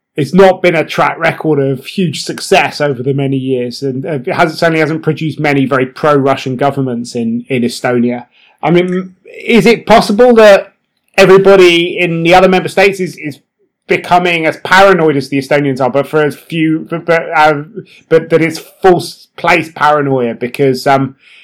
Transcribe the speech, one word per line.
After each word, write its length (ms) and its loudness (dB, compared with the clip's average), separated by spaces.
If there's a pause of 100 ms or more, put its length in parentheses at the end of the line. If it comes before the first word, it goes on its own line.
(160)
it's 180 -4
not 280 2
been 140 0
a 80 0
track 340 -4
record 420 -2
of 260 -4
huge 380 -4
success 580 -4
over 200 -4
the 120 -2
many 240 -4
years, 460 -6
and, 220 -6
uh, 80 -8
it 140 -8
hasn't, 320 -2
certainly 200 0
hasn't 240 -2
produced 360 -4
many 260 0
very 200 0
pro-Russian 720 -2
governments 580 -4
in, 320 -4
in 140 -2
Estonia. 640 -4 (340)
I 100 -2
mean, 520 -2
is 420 0
it 200 0
possible 480 4
that 400 6 (420)
everybody 840 4
in 260 -2
the 100 2
other 160 6
member 200 0
states 300 0
is, 180 -8
is 220 -12 (460)
becoming 640 0
as 100 -2
paranoid 580 4
as 140 -4
the 80 -4
Estonians 420 -2
are, 120 -2
but 160 -2
for 160 0
as 120 -4
few, 540 -4
but, 160 -8
but, 160 0 (140)
uh, 280 2 (440)
but 240 2
that 100 4
it's 160 -2
false 720 -2 (100)
place 340 -2
paranoia 640 -2
because, 540 -2
um, 280 0 (280)